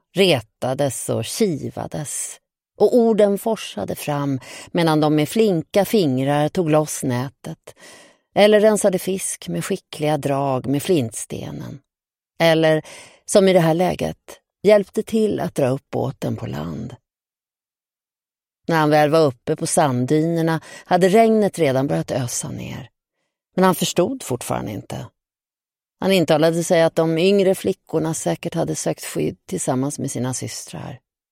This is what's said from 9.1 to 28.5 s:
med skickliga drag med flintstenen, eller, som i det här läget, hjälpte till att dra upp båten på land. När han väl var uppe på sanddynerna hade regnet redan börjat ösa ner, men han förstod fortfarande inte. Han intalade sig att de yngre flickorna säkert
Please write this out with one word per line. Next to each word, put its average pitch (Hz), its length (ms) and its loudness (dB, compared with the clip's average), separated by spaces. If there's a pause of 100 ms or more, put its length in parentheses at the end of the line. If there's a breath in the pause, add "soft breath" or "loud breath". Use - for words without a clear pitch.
med 170 180 -6
skickliga 151 520 -4
drag 139 500 -2
med 139 160 0
flintstenen, - 960 -4 (600)
eller, 160 460 2 (400 loud breath)
som 190 220 4
i 185 60 6
det 180 60 6
här 160 140 4
läget, - 680 -4 (240)
hjälpte 208 400 4
till 214 360 0
att - 160 -6
dra 139 120 2
upp 135 220 -4
båten 120 480 -4
på - 80 -10
land. 76 500 -10 (1700)
När 165 100 2
han 151 120 4
väl 151 200 4
var 160 160 4
uppe 147 300 -2
på 165 120 -6
sanddynerna 156 960 0 (240 loud breath)
hade 180 240 4
regnet 220 500 4
redan 135 280 2
börjat 160 240 -4
ösa 131 380 -6
ner, 120 400 -12 (640)
men 185 80 4
han 185 120 4
förstod 202 480 -2
fortfarande - 480 -6
inte. 95 340 -12 (920)
Han 190 120 0
intalade 165 520 2
sig 165 200 2
att 165 120 0
de 165 220 0
yngre 190 380 4
flickorna 160 580 -4
säkert 170 400 -6